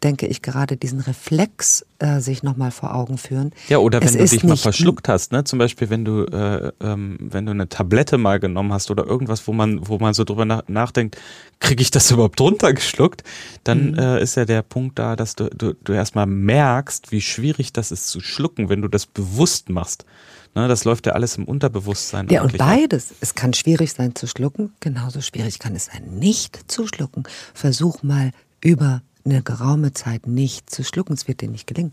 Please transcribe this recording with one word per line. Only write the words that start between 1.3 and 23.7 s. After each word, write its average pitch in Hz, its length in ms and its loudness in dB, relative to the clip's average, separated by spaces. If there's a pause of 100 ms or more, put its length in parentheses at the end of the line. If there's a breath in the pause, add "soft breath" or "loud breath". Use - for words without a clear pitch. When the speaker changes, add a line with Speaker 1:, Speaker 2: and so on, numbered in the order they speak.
Speaker 1:
äh, 147 220 2
sich 127 200 -4
noch 139 160 -2
mal 127 140 -2
vor - 240 -8
Augen 127 240 -4
führen. 135 320 -4 (160 loud breath)
Speaker 2:
Ja, 147 100 6
oder 113 240 6
Speaker 1:
Es 123 120 6
Speaker 2:
wenn 117 40 2
du 147 60 6
Speaker 1:
ist 190 100 6
Speaker 2:
dich 113 100 2
mal 170 80 8
Speaker 1:
nicht 143 120 2
Speaker 2:
verschluckt 160 440 2
hast, 98 240 2
ne? 135 120 0
Zum 131 160 -2
Beispiel, 117 320 2
wenn 113 140 -2
du, 107 180 0
äh, 101 480 -2 (100)
ähm, 101 380 -6
wenn 95 260 -6
du 107 60 -4
eine 98 180 -2
Tablette 110 480 2
mal 101 220 4
genommen 98 340 -2
hast 98 160 -4
oder 101 160 0
irgendwas, 113 420 -2
wo 110 60 -2
man, 107 340 0
wo 107 120 -2
man 107 160 2
so 113 80 2
drüber 107 220 -2
na-, 110 220 -2
nachdenkt, 113 500 -2 (420 loud breath)
"Krieg 131 220 2
ich - 100 2
das - 180 4
überhaupt 117 320 4
runtergeschluckt?" 160 840 2 (400 loud breath)
Dann, 147 280 2
Speaker 1:
Mhm. 156 80 -2
Speaker 2:
äh, 127 240 2
ist 127 120 -2
ja 123 100 2
der 110 180 2
Punkt 131 340 -6
da, 113 180 -2
dass 113 200 -4
du, - 160 -4
du, 107 220 -4
du - 200 -4
erst 104 220 0
mal 104 100 4
merkst, 120 840 2
wie 107 100 0
schwierig 135 520 -4
das - 180 -4
ist - 160 -8
zu 90 140 -8
schlucken, 120 480 -4
wenn 101 120 0
du 104 60 -4
das 101 180 0
bewusst 104 640 0
machst. 87 360 -6 (500 loud breath)
Ne, 117 120 2
das 123 180 2
läuft 117 200 0
ja - 60 2
alles - 260 -2
im 101 60 -6
Unterbewusstsein 104 840 -4
Speaker 1:
Ja, - 120 4
und 139 80 4
Speaker 2:
eigentlich - 120 -2
ab. 131 80 4
Speaker 1:
beides. 240 500 2
Es - 160 -6
kann 127 180 0
schwierig 160 400 0